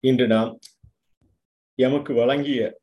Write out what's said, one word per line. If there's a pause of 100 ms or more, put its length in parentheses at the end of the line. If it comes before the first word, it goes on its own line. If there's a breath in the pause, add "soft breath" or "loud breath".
இன்று
நாம் (1300)
எமக்கு
வழங்கிய (240)